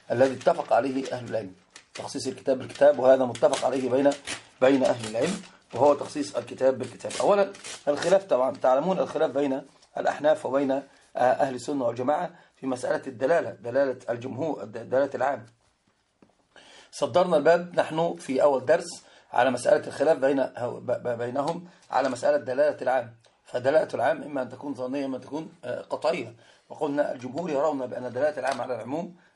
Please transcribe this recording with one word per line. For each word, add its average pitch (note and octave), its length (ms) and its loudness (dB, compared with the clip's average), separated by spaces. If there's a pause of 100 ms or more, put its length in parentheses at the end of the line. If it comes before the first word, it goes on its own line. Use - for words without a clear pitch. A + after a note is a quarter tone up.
(100)
الذي C3 240 4
اتفق D#3+ 380 0
عليه C3 400 2
أهل A#2 160 -8
العلم، A2 260 -6 (400)
تخصيص A#2+ 320 -8
الكتاب C3 320 -2
بالكتاب، C3+ 400 4
وهذا C3 260 6
متفق B2 420 2
عليه C3 240 -2
بين، C#3 200 4 (500)
بين C3 240 6
أهل A#2 260 0
العلم، C3+ 320 -2 (320)
وهو C#3+ 200 6
تخصيص C#3+ 420 -6
الكتاب B2 420 0
بالكتاب. A2+ 420 -10
أولا G3 320 4 (360)
الخلاف، F3 360 2
طبعا B2+ 320 0
تعلمون D3 420 2
الخلاف D3 320 0
بين C#3 320 -2 (360)
الأحناف D3 480 0
وبين، C3+ 240 0
آه، C3+ 120 -2 (340)
أهل B2+ 380 2
السنة C3+ 300 -4
والجماعة C3 460 -2 (260)
في C3+ 100 -10
مسألة C3 400 -2
الدلالة، C3 440 0
دلالة B2+ 480 -2 (120)
الجمهور، B2 520 -6
الد-، A2+ 280 -12
دلالة C#3 240 2
العام. C3 320 -4 (1500)
صدرنا F3 440 2
الباب E3+ 380 4
نحن D#3+ 420 0
في - 260 -2
أول C3+ 220 4
درس E3+ 400 0 (280)
على B2+ 180 4
مسألة C3+ 360 2
الخلاف D3 320 2
بين، C3+ 280 2
ب-، A#2+ 400 -8
ب-، A#2+ 320 -4
بينهم C#3 500 -4 (220)
على C3 180 0
مسألة C#3+ 280 0
دلالة C3+ 460 0
العام، B2 320 -2 (300)
فدلالة C3+ 500 2
العام C3 280 0
إما C#3+ 200 -6
أن A#2+ 60 -8
تكون C3+ 260 -10
ظنية، C3 300 -6
إما C3 120 -6
أن A2+ 60 -10
تكون، D3+ 300 -10 (120)
آه، B2 160 -6
قطعية. C3 560 -4 (320)
وقلنا D3 440 -2
الجمهور C3 380 -8
يرون C#3 360 0
بأن B2 260 -8
دلالة C#3+ 260 -2
العام C3 220 -2
على B2+ 140 -6
العموم C#3+ 420 -8 (200)